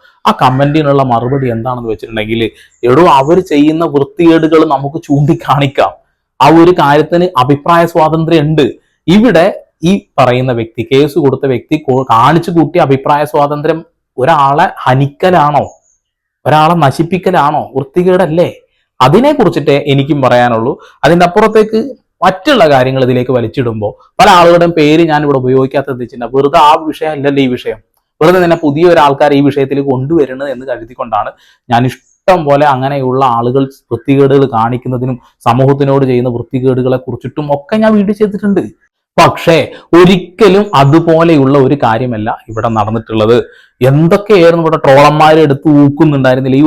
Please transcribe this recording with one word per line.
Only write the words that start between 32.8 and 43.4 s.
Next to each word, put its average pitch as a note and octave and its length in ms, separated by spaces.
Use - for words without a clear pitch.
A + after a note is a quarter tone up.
ആളുകൾ B2 400
വൃത്തികേടുകൾ C#3 540
കാണിക്കുന്നതിനും B2 760
സമൂഹത്തിനോട് C#3 580
ചെയ്യുന്ന B2+ 320
വൃത്തികേടുകളെ B2+ 600
കുറിച്ചിട്ടും B2+ 580
ഒക്കെ C#3+ 220
ഞാൻ A3 220
വീഡിയോ G3+ 220
ചെയ്തിട്ടുണ്ട്. G3+ 420
പക്ഷേ D#3+ 380
ഒരിക്കലും F#3 680
അതുപോലെയുള്ള D#3+ 800
ഒരു C3+ 180
കാര്യമല്ല A#2 460
ഇവിടെ A2 280
നടന്നിട്ടുള്ളത്. A2 580